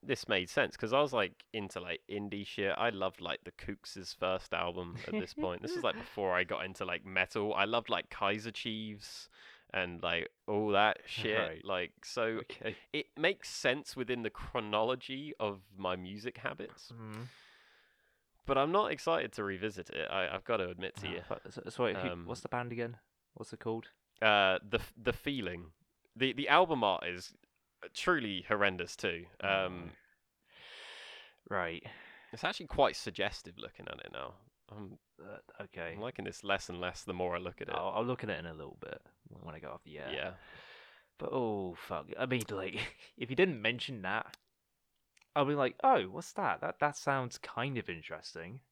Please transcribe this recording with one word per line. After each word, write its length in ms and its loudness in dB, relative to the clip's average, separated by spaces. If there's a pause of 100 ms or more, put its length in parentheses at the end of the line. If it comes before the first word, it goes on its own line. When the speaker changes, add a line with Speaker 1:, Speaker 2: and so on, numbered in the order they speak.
Speaker 1:
this 260 -2
made 220 4
sense 260 2
'cause 160 0
I 80 8
was, 120 2
like, 200 4 (180)
into, 280 -6
like, 280 -6
indie 380 -6
shit. 320 0
I 140 2
loved, 300 -2
like, 220 -2
the 100 -12
Kooks' 640 -10
first 380 0
album 440 -2 (100)
at 60 -4
this 200 -4
point. 300 -2
This 80 -4
is, 120 -4
like, 120 2
Speaker 2:
<laughs> 0 -
Speaker 1:
before 400 0
I 80 6
got 200 -2
into, 220 -6
like, 180 -4
metal. 520 2
I 100 4
loved, 240 2
like, 220 0
Kaiser 400 0
Chiefs 760 -8 (440)
and, 300 0
like, 260 2 (180)
all 220 2
that 380 8
shit. 320 0
Speaker 2:
Right. 260 -2
Speaker 1:
Like, 260 0 (140)
so 160 -2 (220)
Speaker 2:
Okay. 320 -6 (180)
Speaker 1:
it 140 -2 (100)
makes 320 2
sense 460 0
within 260 0
the 80 0
chronology 1080 0
of 220 0 (140)
my 220 0
music 400 -8
habits. 580 -8
Speaker 2:
Mm. 320 -10 (1160)
Speaker 1:
But 140 4
I'm 120 6
not 200 4
excited 420 0
to 100 -4
revisit 460 -4
it. 220 -4
I, 220 2
I've 120 -4
gotta 240 2
admit 280 -6
to 100 -6
Speaker 2:
Ah, 40 -2
Speaker 1:
you. 160 -4
Speaker 2:
fuck, 220 -4
so, 180 -10
so 180 0
wait, 120 2
who, 120 -2
Speaker 1:
Um, 180 -6
Speaker 2:
what's 140 -6
the 60 -10
band 240 -2
again? 280 -4 (340)
What's 200 -12
it 60 -14
called? 280 -2 (340)
Speaker 1:
Uh, 380 10 (100)
the 100 4
F-, 220 -6
The 120 2
Feeling. 580 -4 (440)
The, 160 2
the 160 -2
album 360 6
art 240 4
is 260 -8 (600)
truly 540 0
horrendous 480 4
too. 300 -2 (180)
Speaker 2:
Oh, 220 4
Speaker 1:
Um, 220 -6
Speaker 2:
no. 40 -10 (1600)
Right. 340 -2 (500)
Speaker 1:
it's 100 -10
actually 240 -2
quite 280 6
suggestive 640 -2
looking 300 -12
at 120 -8
it 120 -12
now. 220 -8 (380)
I'm, 260 -12 (240)
Speaker 2:
Uh, 160 -12 (260)
okay. 300 -8
Speaker 1:
I'm 80 -8
liking 240 -6
this 180 -8
less 260 0
and 120 -6
less 220 -4
the 100 -4
more 220 0
I 40 0
look 220 -6
at 80 -6
it. 60 -2
Speaker 2:
I'll, 220 0
I'll 80 4
look 180 -2
at 60 -4
it 100 -2
in 60 -8
a 80 -8
little 280 -12
bit 200 -10 (280)
when 260 -14
I 40 -12
get 100 -12
off 140 -12
the 160 -14
air. 120 -8
Speaker 1:
Yeah. 200 -4 (840)
Speaker 2:
But, 140 -4
oh, 440 0
fuck. 320 -6 (120)
I 60 0
mean, 240 0
like, 280 -4 (220)
<laughs> 180 -20
if 120 -6
you 60 -2
didn't 260 4
mention 400 0
that, 340 -2 (1000)
I'll 100 6
be 100 2
like, 280 4
"Oh, 200 8
what's 300 -8
that? 280 0
That, 180 -2
that 180 2
sounds 400 0
kind 400 -2
of 120 -4
interesting." 720 -8 (100)